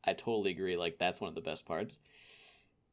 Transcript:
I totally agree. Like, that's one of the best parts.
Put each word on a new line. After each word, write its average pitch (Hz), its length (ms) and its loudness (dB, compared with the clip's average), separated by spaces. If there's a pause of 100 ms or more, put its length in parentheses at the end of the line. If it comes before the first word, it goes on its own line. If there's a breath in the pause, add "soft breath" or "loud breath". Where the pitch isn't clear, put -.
I - 80 4
totally 104 380 2
agree. 90 260 0
Like, 85 220 0
that's 90 240 2
one 95 60 -2
of 80 60 -6
the 82 60 -6
best 80 240 -4
parts. 95 360 -4 (920 soft breath)